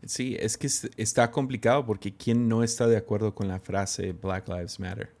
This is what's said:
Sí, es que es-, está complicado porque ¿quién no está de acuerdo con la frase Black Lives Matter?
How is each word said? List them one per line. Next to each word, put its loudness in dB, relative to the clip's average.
Sí, -4
es -2
que -4
es-, -4
está 2
complicado 2
porque -4
¿quién 2
no 4
está 2
de 6
acuerdo 0
con -4
la -4
frase -4
Black -6
Lives -6
Matter? -8